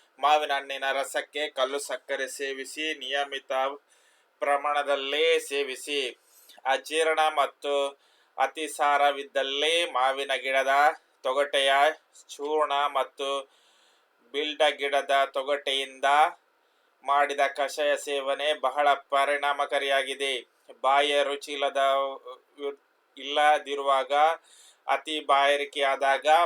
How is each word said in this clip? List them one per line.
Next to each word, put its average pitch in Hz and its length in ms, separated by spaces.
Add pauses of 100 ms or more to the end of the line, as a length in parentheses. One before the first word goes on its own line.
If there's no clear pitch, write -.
(200)
ಮಾವಿನ 151 360
ಹಣ್ಣಿನ 135 360
ರಸಕ್ಕೆ 143 580
ಕಲ್ಲು 135 300
ಸಕ್ಕರೆ 135 480
ಸೇವಿಸಿ, 139 720
ನಿಯಮಿತ 139 520 (880)
ಪ್ರಮಾಣದಲ್ಲಿ 143 1000
ಸೇವಿಸಿ. 139 760 (480)
ಅಜೀರ್ಣ 156 540
ಮತ್ತು 143 800 (380)
ಅತಿಸಾರವಿದ್ದಲ್ಲಿ 143 1500
ಮಾವಿನ 135 440
ಗಿಡದ 135 380 (500)
ತೊಗಟೆಯ 139 500 (560)
ಚೂರ್ಣ 147 440
ಮತ್ತು 139 760 (840)
ಬಿಲ್ಡ 151 380
ಗಿಡದ 139 560
ತೊಗಟೆಯಿಂದ 135 800 (960)
ಮಾಡಿದ 143 440
ಕಷಾಯ 143 480
ಸೇವನೆ 139 580
ಬಹಳ 139 400
ಪರಿಣಾಮಕಾರಿಯಾಗಿದೆ. 139 1500 (340)
ಬಾಯಿಯ 143 420
ರುಚಿ 143 300
ಇಲ್ಲದ, 139 240 (1400)
ಇಲ್ಲದಿರುವಾಗ, 139 960 (720)
ಅತಿ 151 320
ಬಾಯಾರಿಕೆಯಾದಾಗ 139 1080 (200)